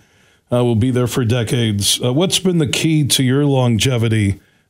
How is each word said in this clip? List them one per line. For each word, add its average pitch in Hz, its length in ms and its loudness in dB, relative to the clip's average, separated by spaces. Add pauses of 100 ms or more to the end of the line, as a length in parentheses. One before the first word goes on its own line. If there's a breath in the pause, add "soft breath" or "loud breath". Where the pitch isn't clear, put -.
(520 soft breath)
uh, 123 120 2
will 120 120 0
be 123 160 0
there 123 160 0
for 131 160 -2
decades. 113 760 -2
Uh, 123 120 0
what's 165 260 0
been 180 200 0
the 151 100 0
key 156 400 0
to - 160 0
your 135 200 2
longevity 117 920 0 (320 soft breath)